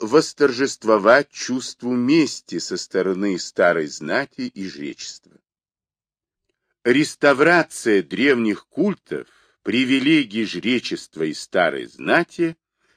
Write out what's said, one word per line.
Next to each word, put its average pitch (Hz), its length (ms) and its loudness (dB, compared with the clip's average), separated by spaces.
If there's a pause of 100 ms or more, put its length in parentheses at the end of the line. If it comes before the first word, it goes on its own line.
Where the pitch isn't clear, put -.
восторжествовать 120 1300 2
чувству - 640 -8
мести 127 680 0
со 92 180 -8
стороны 95 600 -2
старой 82 500 0
знати 123 680 -8
и 95 160 -10
жречества. 73 680 -14 (1400)
Реставрация 147 1200 2
древних 117 680 0
культов, 160 600 -4 (340)
привилегий 127 840 0
жречества 90 760 -4
и 76 100 -4
старой 71 500 -2
знати – 147 720 -4 (400)